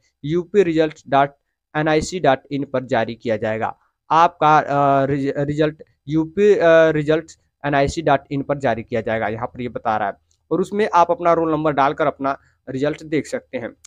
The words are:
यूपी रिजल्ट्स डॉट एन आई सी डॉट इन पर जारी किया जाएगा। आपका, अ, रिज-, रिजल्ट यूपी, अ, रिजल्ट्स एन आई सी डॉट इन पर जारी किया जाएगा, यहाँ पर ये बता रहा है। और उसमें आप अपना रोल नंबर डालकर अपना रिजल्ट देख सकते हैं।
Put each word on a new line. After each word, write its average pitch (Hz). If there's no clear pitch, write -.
यूपी 175
रिजल्ट्स 160
डॉट 139
एन 151
आई 156
सी 180
डॉट 139
इन 143
पर 127
जारी 117
किया 113
जाएगा। 110
आपका, 156
अ, 139
रिज-, 139
रिजल्ट 147
यूपी, 160
अ, 165
रिजल्ट्स 156
एन 143
आई 139
सी 160
डॉट 143
इन 139
पर 143
जारी 117
किया 117
जाएगा, 110
यहाँ 113
पर 123
ये 123
बता 113
रहा 104
है। 98
और 165
उसमें 202
आप 170
अपना 170
रोल 165
नंबर 156
डालकर 143
अपना 135
रिजल्ट 143
देख 160
सकते -
हैं। 113